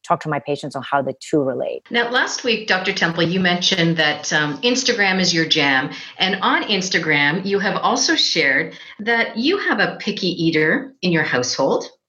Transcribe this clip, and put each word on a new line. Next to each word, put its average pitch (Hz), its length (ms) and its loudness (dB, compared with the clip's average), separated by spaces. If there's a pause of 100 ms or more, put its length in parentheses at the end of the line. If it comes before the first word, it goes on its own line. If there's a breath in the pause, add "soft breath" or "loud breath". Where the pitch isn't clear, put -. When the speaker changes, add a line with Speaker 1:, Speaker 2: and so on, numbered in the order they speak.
Speaker 1:
talk - 200 -2
to 156 80 -8
my 147 100 -2
patients 143 380 -6
on 131 40 -6
how 143 200 0
the 131 180 -4
two 151 240 0
relate. 131 480 -4
Speaker 2:
Now, 240 180 0
last 277 360 -2
week, 226 220 0
Doctor 190 260 0
Temple, 170 300 0
you 175 160 0
mentioned 175 580 2
that, 151 340 0
um, 147 300 0
Instagram 208 580 2
is 175 140 2
your 160 120 2
jam. 139 460 2 (260 loud breath)
And 190 240 0
on - 220 2
Instagram, 165 840 0
you 196 140 0
have 190 160 0
also 254 400 2
shared 147 600 0 (240 loud breath)
that 226 380 0
you 311 200 0
have 359 220 -2
a 170 200 0
picky 202 300 -2
eater 160 720 0
in 180 100 0
your 156 120 2
household. 135 640 0 (240)